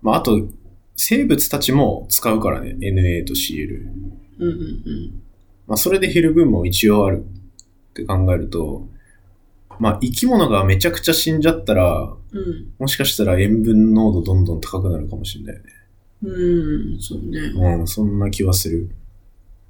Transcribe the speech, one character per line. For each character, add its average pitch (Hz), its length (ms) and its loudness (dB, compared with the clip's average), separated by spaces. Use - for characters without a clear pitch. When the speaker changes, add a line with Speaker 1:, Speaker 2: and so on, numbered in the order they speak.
Speaker 1:
ま 107 120 2
あ - 40 2
あ 170 60 0
と、 107 180 2
生 262 300 0
物 143 240 2
た 147 80 -2
ち 131 140 -2
も 131 360 2
使 - 240 0
う 110 80 2
か 98 100 0
ら 65 120 -4
ね、 - 180 -10
エ 98 100 -4
ヌ 92 160 2
エ 87 140 0
ー - 60 -6
と - 80 -6
シ - 220 -4
ー 76 80 -6
エ - 20 -6
ル。 - 200 -10
Speaker 2:
う 175 80 -4
ん - 20 0
う - 0 -
ん - 20 -2
う 165 40 -4
ん。 - 680 -8
Speaker 1:
ま 110 80 -6
あ - 20 -2
そ 175 160 -2
れ 190 60 2
で 185 120 -2
減 170 120 2
る 160 100 4
分 156 180 4
も 90 140 0
一 92 260 2
応 104 140 4
あ 98 60 2
る 92 160 -4
っ - 20 -20
て - 120 -10
考 92 280 2
え 87 60 2
る 80 100 -6
と、 76 400 -6
ま 107 180 0
あ - 40 -6
生 123 100 -2
き - 160 0
物 208 220 4
が 98 160 2
め 95 140 4
ち - 80 2
ゃ 170 60 0
く - 80 -6
ち 165 100 0
ゃ - 20 4
死 160 200 0
ん 151 100 0
じ 160 60 4
ゃ 165 40 6
っ 165 120 -4
た - 100 2
ら、 - 400 2
Speaker 2:
う - 0 -
ん。 165 440 -8
Speaker 1:
も 135 100 -2
し - 80 -2
か 139 80 -2
し - 120 -2
た 107 80 2
ら 92 140 4
塩 107 240 4
分 110 300 6
濃 110 180 6
度 90 120 2
ど 92 120 2
ん 92 100 6
ど 85 100 0
ん 80 60 -6
高 95 200 -6
く 92 80 0
な 85 80 0
る 78 100 -6
か 90 100 -8
も 95 80 -8
し 98 140 -10
れ - 60 -14
な - 80 -12
い 104 40 -16
よ 98 60 -20
ね。 - 60 -20
Speaker 2:
う 175 720 0
ん、 - 20 -6
そ - 200 -10
う - 20 -8
ね。 - 200 -6
Speaker 1:
う 87 420 0
ん、 85 40 -2
そ 107 180 -2
ん 101 140 0
な 101 120 0
気 98 120 -2
は 92 120 2
す 87 160 -2
る。 85 200 -4